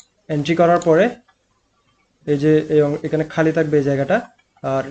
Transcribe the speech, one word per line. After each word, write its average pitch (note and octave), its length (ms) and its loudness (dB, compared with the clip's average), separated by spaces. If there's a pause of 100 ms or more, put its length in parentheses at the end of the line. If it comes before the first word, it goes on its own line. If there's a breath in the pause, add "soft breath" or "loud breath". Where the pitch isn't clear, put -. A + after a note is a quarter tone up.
(280)
এন্ট্রি D3+ 260 -2
করার E3+ 300 2
পরে E3+ 200 4 (1200)
এই D3 120 0
যে D3+ 140 2 (160)
এই D3+ 140 2
অং-, D3 200 -2
এখানে D#3 220 -2
খালি D#3 280 -2
থাকবে D#3 260 0
এই C#3 60 0
জায়গাটা। C#3 320 0 (460)
আর C3+ 280 -2